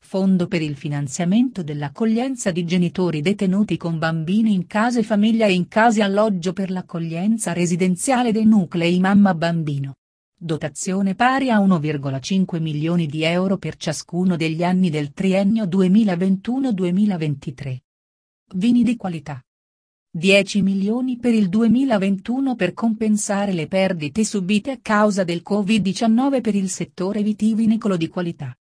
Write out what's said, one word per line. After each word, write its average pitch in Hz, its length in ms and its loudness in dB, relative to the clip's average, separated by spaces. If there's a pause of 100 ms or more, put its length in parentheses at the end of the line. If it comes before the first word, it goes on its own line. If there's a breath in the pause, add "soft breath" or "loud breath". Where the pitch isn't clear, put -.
Fondo 190 440 0
per 175 160 -2
il 151 140 -4
finanziamento 175 840 -2
dell'accoglienza 220 880 -4
di 175 120 -2
genitori 175 560 0
detenuti 196 560 0
con 165 220 -6
bambini 165 560 0
in 180 120 -2
case 233 360 0
famiglia 220 440 2
e 202 60 4
in 180 140 2
case 220 340 4
alloggio 196 520 0
per 185 180 -4
l'accoglienza 175 840 -4
residenziale 180 760 0
dei 220 160 2
nuclei 180 540 2
mamma-bambino. 170 920 2 (440)
Dotazione 175 760 -4
pari 262 360 2
a 214 100 4
uno 190 180 4
virgola 139 420 -4
cinque 185 400 -2
milioni 160 460 -2
di 156 160 -4
euro 180 340 0
per 156 200 -8
ciascuno 175 600 -2
degli 160 260 -2
anni 185 280 2
del 147 220 -4
triennio 196 540 0
duemilaventuno 190 1040 2
duemilaventitré. 165 1080 -2 (720)
Vini 240 300 2
di 240 120 0
qualità. 151 460 -10 (680)
Dieci 190 540 2
milioni 208 540 -2
per 240 180 0
il 208 140 2
duemilaventuno 226 1040 0
per 180 200 -2
compensare 214 800 -2
le 156 120 -2
perdite 190 580 -2
subite 208 460 -2
a 254 100 -6
causa 208 440 2
del 170 180 -4
covid 208 400 0
diciannove 233 600 0
per 220 120 -2
il 190 140 0
settore 185 540 -6
vitivinicolo 214 760 0
di 165 100 -2
qualità. 165 560 -6